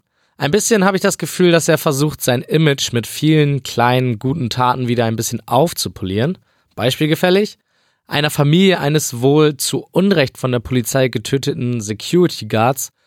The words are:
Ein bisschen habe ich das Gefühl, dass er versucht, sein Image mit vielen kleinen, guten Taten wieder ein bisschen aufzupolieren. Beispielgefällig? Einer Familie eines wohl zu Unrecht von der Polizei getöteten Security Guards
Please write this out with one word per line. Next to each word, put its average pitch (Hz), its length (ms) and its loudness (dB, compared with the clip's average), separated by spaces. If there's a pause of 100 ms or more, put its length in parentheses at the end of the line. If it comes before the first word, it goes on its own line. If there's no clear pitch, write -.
(360)
Ein 139 140 -4
bisschen 208 340 2
habe 190 140 2
ich - 20 -2
das 196 160 0
Gefühl, 180 340 0
dass 165 160 2
er 156 120 2
versucht, 147 420 -2
sein 131 220 0
Image 151 500 0
mit 117 140 -2
vielen 147 560 0
kleinen, 123 560 0
guten 131 320 -4
Taten 127 380 -2
wieder 117 180 0
ein 113 100 -2
bisschen 113 320 -6
aufzupolieren. 120 880 -2 (400)
Beispielgefällig? 160 800 0 (500)
Einer 147 220 -2
Familie 165 520 4
eines 143 420 -2
wohl 147 340 4
zu - 360 -6
Unrecht 175 440 0
von 127 160 -4
der 123 80 0
Polizei 127 480 0
getöteten 123 720 -4
Security 110 640 -2
Guards 110 460 -2 (160)